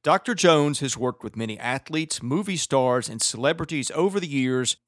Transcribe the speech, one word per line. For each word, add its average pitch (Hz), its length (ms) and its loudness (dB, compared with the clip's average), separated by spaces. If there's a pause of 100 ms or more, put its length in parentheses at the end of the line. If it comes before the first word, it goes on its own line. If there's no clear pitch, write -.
Doctor 190 320 2
Jones 151 460 4
has 131 180 -4
worked 123 260 -4
with 110 100 -10
many 110 240 -6
athletes, 139 640 -4
movie 180 360 -2
stars, 127 500 2
and 113 140 -8
celebrities 151 680 -2
over 185 280 0
the 180 60 -4
years 127 500 0 (120)